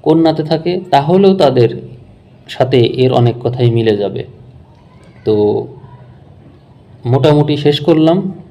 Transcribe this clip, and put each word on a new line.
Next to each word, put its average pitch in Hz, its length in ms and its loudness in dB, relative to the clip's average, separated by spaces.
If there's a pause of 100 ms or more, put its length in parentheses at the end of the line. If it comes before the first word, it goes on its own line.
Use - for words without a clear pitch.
কন্যাতে 160 400 0
থাকে, 175 380 -4 (100)
তাহলেও 185 440 2
তাদের 127 540 0 (600)
সাথে 131 300 -2
এর 123 340 0
অনেক 120 300 2
কথাই 120 280 0
মিলে 113 260 0
যাবে। 101 280 -6 (1000)
তো 107 420 0 (1400)
মোটামুটি 147 500 2
শেষ 143 240 0
করলাম 165 520 0 (180)